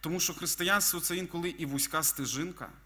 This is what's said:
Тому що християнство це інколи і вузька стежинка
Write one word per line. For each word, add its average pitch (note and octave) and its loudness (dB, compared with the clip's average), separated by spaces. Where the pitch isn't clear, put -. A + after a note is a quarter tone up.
Тому F3 -2
що E3+ 2
християнство F3+ 2
це F3 0
інколи F3 -2
і E3 -4
вузька C#3 0
стежинка C#3 -2